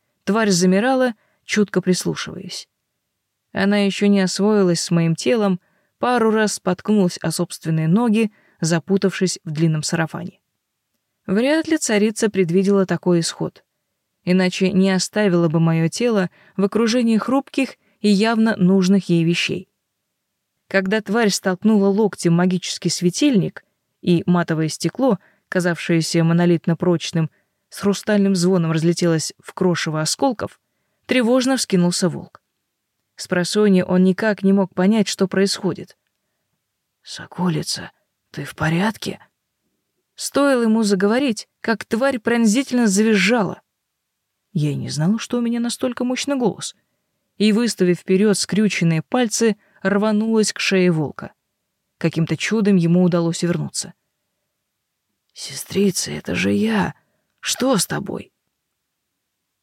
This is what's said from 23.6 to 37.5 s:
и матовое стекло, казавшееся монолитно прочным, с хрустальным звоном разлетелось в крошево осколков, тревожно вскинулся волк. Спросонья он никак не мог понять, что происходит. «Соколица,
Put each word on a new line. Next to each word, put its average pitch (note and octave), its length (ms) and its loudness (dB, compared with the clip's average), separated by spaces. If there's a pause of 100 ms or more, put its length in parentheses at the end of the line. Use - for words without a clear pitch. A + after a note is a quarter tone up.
и E3+ 240 2
матовое E3 420 0
стекло, G3+ 520 -2 (300)
казавшееся E3+ 760 0
монолитно E3+ 520 2
прочным, E3 540 -2 (400)
с - 100 -18
хрустальным G3 560 0
звоном F3 360 2
разлетелось E3 680 0
в - 140 -20
крошево E3 480 -2
осколков, - 580 -4 (460)
тревожно B3+ 520 2
вскинулся F3+ 520 0
волк. - 320 -10 (760)
Спросонья F#3 640 2
он F3+ 200 2
никак F#3+ 400 0
не G3 100 4
мог G3 200 0
понять, G3 340 2
что - 200 -2
происходит. - 680 -4 (1040)
«Соколица, - 920 -6 (400)